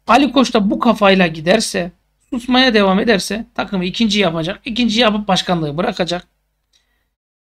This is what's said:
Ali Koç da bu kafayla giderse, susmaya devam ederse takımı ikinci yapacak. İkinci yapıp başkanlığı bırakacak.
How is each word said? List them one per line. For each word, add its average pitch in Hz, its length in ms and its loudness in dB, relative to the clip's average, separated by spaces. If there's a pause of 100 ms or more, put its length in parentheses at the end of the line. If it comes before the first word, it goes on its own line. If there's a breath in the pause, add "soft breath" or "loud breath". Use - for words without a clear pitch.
Ali 247 240 4
Koç 269 220 2
da 208 160 0
bu 262 80 -2
kafayla 196 480 4
giderse, 175 680 -2 (380)
susmaya 254 440 0
devam 196 260 4
ederse 214 540 -2
takımı 190 300 -4
ikinci 202 360 -2
yapacak. 170 440 -2
İkinci 233 360 -2
yapıp 214 280 0
başkanlığı 170 480 -2
bırakacak. 180 500 -4 (1200)